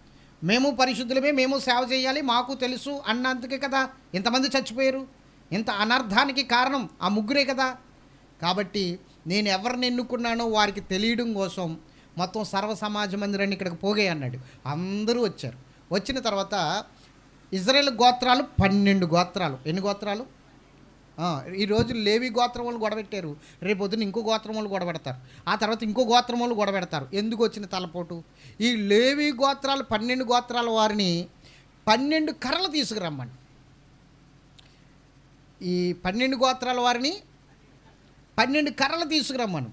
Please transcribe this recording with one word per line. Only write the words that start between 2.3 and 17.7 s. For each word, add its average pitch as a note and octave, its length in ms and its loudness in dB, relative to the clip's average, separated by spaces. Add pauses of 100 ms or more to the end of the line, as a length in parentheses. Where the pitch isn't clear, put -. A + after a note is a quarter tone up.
తెలుసు" C4 520 -4
అన్నందుకే B3+ 520 -2
కదా C4 300 0 (260)
ఇంతమంది A#3 340 0
చచ్చిపోయారు. C4+ 580 0 (460)
ఇంత A3 180 -2
అనర్థానికి A#3+ 720 2
కారణం B3+ 460 2 (140)
ఆ F3 60 2
ముగ్గురే A3 360 2
కదా. B3+ 320 0 (680)
కాబట్టి F#3 560 -2 (280)
నేను G3+ 220 0
ఎవరిని A#3+ 380 -2
ఎన్నుకున్నానో A#3+ 600 -2
వారికి G#3 340 2
తెలియడం A3+ 520 -2
కోసం F3+ 460 -4 (400)
మొత్తం G#3+ 260 -4
సర్వ G#3 300 -2
సమాజ G#3 400 -4
మందిరాన్ని G3+ 400 0
ఇక్కడికి F#3 220 -6
పోగే G#3 320 2
అన్నాడు. B2+ 600 -6
అందరూ G#3 560 -2
వచ్చారు. C#3+ 340 -6 (340)
వచ్చిన G#3 260 -2
తర్వాత G3 640 -2 (680)
ఇజ్రాయేల్ C4 380 4